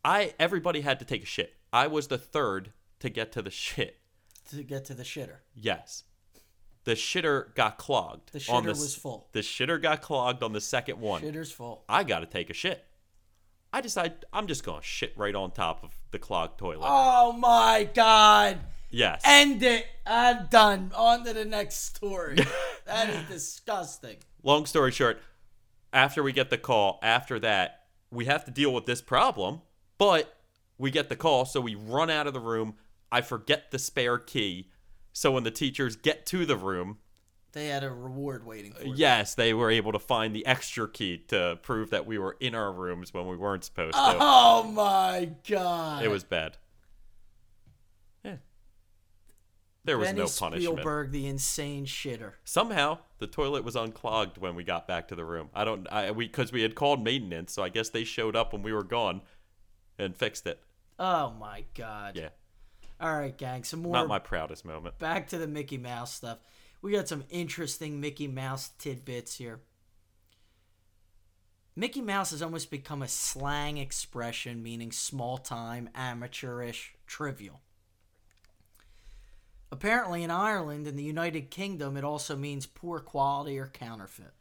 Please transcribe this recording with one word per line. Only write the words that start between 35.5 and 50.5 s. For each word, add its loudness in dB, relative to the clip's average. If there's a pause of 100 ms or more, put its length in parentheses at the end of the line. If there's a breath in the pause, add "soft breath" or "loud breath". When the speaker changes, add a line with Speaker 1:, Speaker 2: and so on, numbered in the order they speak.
Speaker 1:
teachers -4
get -2
to 0
the 2
room, -6 (560)
Speaker 2:
They -8
had -4
a -6
reward -10
waiting -16
for -14
them. -6
Speaker 1:
Yes, 6
they 4
were 4
able 2
to 0
find 0
the -6
extra -2
key -6 (100)
to 0
prove -4
that -2
we -6
were -4
in -4
our -2
rooms -8
when -6
we -6
weren't -4
supposed -4
to. 4
Speaker 2:
Oh 10
my 2 (160)
God. -2
Speaker 1:
It 2
was -2
bad. -4 (1700)
Yeah. -12 (1500)
There 0
was 2
Speaker 2:
Benny -2
Speaker 1:
no 0
punishment. -2